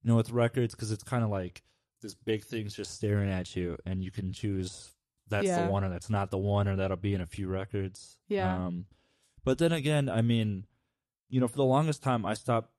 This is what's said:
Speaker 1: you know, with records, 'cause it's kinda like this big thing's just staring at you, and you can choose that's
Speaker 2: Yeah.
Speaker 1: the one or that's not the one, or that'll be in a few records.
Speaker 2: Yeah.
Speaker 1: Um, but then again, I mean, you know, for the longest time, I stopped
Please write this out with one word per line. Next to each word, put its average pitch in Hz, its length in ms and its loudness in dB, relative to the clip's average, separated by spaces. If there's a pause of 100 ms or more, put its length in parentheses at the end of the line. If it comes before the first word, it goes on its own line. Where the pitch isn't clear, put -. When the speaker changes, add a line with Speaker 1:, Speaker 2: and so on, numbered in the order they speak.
Speaker 1:
you 117 60 2
know, 117 80 8
with 113 140 2
records, 117 440 2
'cause 107 160 -4
it's 107 120 -4
kinda 120 240 0
like 95 340 -4 (400)
this 104 140 -12
big 110 280 -2
thing's 104 320 -6
just - 200 -8
staring 101 340 2
at 92 260 -4
you, 87 300 -2
and 95 180 -4
you 92 80 -8
can 92 220 -4
choose 95 640 -6 (340)
that's 104 160 0
Speaker 2:
Yeah. 175 220 2
Speaker 1:
the 98 40 0
one 98 120 2
or 95 60 0
that's 87 200 -8
not 98 220 0
the 95 80 -2
one, 101 280 2
or 98 80 0
that'll 95 220 0
be 101 160 0
in 95 80 0
a 82 60 -6
few 98 200 -6
records. 95 720 -6 (100)
Speaker 2:
Yeah. 185 380 -2
Speaker 1:
Um, 175 220 -6 (580)
but 131 140 2
then 165 120 4
again, 147 380 2
I 110 140 2
mean, 107 420 2 (640)
you 131 100 2
know, 123 80 4
for 120 100 -4
the 139 80 4
longest 143 360 4
time, 120 240 0
I 104 80 0
stopped 113 460 -2